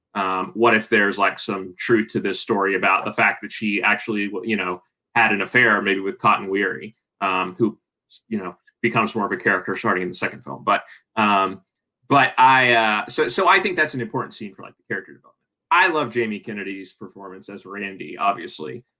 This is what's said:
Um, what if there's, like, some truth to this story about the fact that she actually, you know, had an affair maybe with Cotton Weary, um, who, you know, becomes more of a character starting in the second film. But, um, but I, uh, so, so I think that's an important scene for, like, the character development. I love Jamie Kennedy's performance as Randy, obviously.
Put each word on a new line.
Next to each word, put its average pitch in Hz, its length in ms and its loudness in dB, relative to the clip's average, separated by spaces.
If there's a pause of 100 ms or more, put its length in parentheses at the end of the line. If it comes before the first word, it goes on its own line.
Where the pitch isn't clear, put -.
(140)
Um, 92 400 -2
what 113 200 4
if 110 140 0
there's, 101 300 2
like, 95 200 2
some 95 400 -8
truth 110 340 2
to 104 80 0
this 92 200 -4
story 98 340 0
about 95 300 2
the 104 80 -6
fact 104 300 0
that 101 100 -12
she 101 300 -2
actually, 104 480 -2 (120)
you 113 140 -2
know, 90 260 -4 (320)
had 113 180 4
an 101 100 -2
affair 110 400 4
maybe 98 180 0
with 95 180 -6
Cotton 101 300 2
Weary, 98 480 -4 (240)
um, 92 380 -2
who, 110 200 0 (500)
you 110 100 -4
know, 92 180 -8 (240)
becomes 113 340 0
more 101 120 -2
of 92 60 -2
a 98 40 -4
character 95 400 -2
starting 92 260 -2
in 90 60 -4
the 87 60 -10
second - 280 -8
film. - 220 -14
But, 101 200 0 (300)
um, 98 460 2 (480)
but 135 300 4
I, 131 340 8
uh, 110 340 2
so, 180 220 0
so 190 200 2
I 190 120 6
think 190 160 -2
that's 156 180 0
an 131 60 -4
important 117 340 -6
scene 101 200 -14
for, - 80 -20
like, 98 140 -20
the - 120 -20
character 98 240 -8
development. - 220 -20 (360)
I 180 180 4
love 151 220 0
Jamie 110 300 -2
Kennedy's 98 540 -10
performance 98 560 -18
as 98 160 -16
Randy, 95 500 -10
obviously. 78 680 -4 (160)